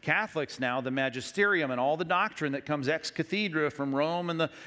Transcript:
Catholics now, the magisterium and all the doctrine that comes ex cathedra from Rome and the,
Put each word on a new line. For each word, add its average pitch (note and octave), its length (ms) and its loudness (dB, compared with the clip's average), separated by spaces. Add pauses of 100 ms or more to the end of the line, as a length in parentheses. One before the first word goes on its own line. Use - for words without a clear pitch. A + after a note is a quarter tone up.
Catholics D#3+ 580 0
now, B2+ 200 2
the C3 120 -2
magisterium C3+ 800 0
and B2 80 0
all C#3+ 160 2
the F3 80 -2
doctrine F3 480 0
that C#3 120 -4
comes C#3+ 240 -2
ex D#3 220 0
cathedra D#3+ 640 0
from C#3 200 -2
Rome E3+ 380 0
and E3 80 -2
the, E3 120 2 (160)